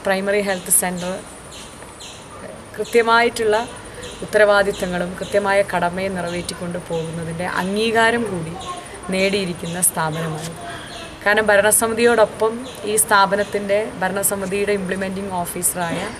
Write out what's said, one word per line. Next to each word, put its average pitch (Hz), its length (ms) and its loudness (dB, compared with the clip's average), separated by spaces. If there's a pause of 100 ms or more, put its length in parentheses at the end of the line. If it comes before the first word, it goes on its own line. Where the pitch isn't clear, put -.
പ്രൈമറി 196 420 2
ഹെൽത്ത് 185 320 -2
സെന്റർ 180 320 -2 (1700)
കൃത്യമായിട്ടുള്ള 226 800 4 (680)
ഉത്തരവാദിത്തങ്ങളും 196 960 4
കൃത്യമായ 196 400 2 (140)
കടമയും 180 440 0
നിറവേറ്റിക്കൊണ്ട് 175 640 -4 (100)
പോകുന്നതിൻ്റെ 165 580 -4 (140)
അംഗീകാരം 226 720 2
കൂടി 165 240 -4 (600)
നേടിയിരിക്കുന്ന 185 760 0
സ്ഥാപനമാണ്. 160 640 -4 (720)
കാരണം 208 240 4
ഭരണസമിതിയോടൊപ്പം 220 1040 4 (300)
ഈ 208 100 -2 (100)
സ്ഥാപനത്തിൻ്റെ, 202 760 2 (240)
ഭരണസമിതിയുടെ 196 760 0
implementing 190 600 -4
ഓഫീസറായ 175 580 -2 (200)